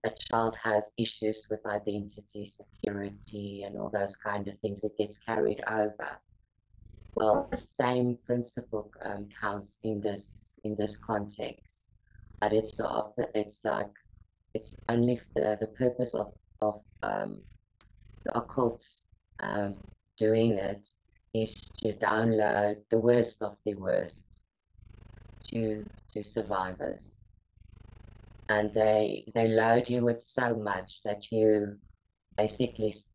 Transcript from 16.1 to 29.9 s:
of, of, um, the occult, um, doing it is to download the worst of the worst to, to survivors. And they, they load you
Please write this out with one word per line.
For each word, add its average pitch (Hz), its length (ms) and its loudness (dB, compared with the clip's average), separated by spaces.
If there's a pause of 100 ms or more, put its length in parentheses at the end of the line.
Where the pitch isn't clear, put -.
of, 104 180 -4 (280)
of, 107 200 0 (220)
um, 50 400 -4 (800)
the - 120 -4
occult, 120 520 0 (520)
um, 101 360 -4 (420)
doing 113 360 4
it 101 340 -4 (460)
is 110 200 -2 (300)
to 107 100 2
download 107 840 4 (120)
the 113 80 6
worst 117 460 6
of 104 220 -6
the 104 100 -2
worst - 500 -2 (1200)
to, 110 380 -2 (240)
to 107 140 -8
survivors. 95 920 -6 (1400)
And 107 240 2
they, 107 520 4 (100)
they 113 120 4
load 113 420 6
you 120 160 2